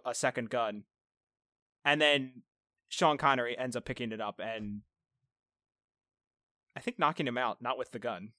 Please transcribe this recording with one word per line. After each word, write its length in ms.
a 100
second 340
gun." 340
And 160
then 400
Sean 280
Connery 400
ends 180
up 100
picking 260
it 80
up 240
and 380
I 40
think 200
knocking 280
him 100
out, 240
not 160
with 140
the 80
gun. 400